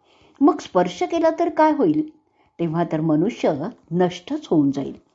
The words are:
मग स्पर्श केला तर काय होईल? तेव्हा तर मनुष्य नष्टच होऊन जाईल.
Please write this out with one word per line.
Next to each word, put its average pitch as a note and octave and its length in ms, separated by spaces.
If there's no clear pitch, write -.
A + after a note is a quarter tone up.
मग D4 180
स्पर्श F3+ 440
केला E4+ 280
तर E4+ 180
काय D#4 240
होईल? D#3 360
तेव्हा E3 240
तर E3 160
मनुष्य E3 520
नष्टच F3+ 580
होऊन D3 200
जाईल. C3+ 240